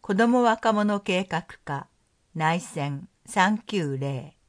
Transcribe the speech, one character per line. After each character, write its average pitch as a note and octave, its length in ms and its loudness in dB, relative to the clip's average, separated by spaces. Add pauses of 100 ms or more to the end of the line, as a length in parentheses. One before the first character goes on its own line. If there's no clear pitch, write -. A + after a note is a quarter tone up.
子 G3+ 120 -4
ど A3+ 140 4
も B3 160 4
若 A3+ 280 2
者 G#3 280 2
計 F#3+ 280 -2
画 E3+ 200 -4 (180)
課、 C#3 220 -6 (480)
内 D#3+ 260 0
線 C#3+ 480 -6 (160)
三 G#3 320 2
九 D3+ 400 -4
零。 C#3 380 -6 (140)